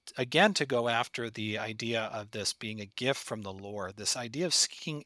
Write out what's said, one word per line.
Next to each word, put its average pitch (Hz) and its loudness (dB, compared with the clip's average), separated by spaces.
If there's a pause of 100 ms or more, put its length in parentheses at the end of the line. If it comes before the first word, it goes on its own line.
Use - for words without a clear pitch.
(180)
again, 156 6
to 151 2
go 123 4
after 117 0
the 107 -2
idea 113 -2
of 104 -6
this 104 -2
being 110 -6
a 104 -8
gift 123 -2
from 110 -6
the 101 -8
Lord, 98 -8
this 104 0
idea 127 -4
of 160 0
seeking - 0